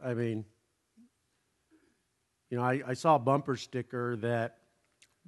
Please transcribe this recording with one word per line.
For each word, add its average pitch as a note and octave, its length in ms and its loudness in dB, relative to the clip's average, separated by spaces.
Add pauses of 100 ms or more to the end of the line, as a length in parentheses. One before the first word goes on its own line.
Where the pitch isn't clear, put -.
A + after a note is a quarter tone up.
I B2+ 120 -4
mean, A2+ 300 -2 (2000)
you B2 80 -6
know, B2 80 0
I, C3 220 2
I B2+ 80 -4
saw D#3 220 4
a - 20 4
bumper C#3 380 0
sticker A#2+ 600 -6
that, A#2 420 -2 (680)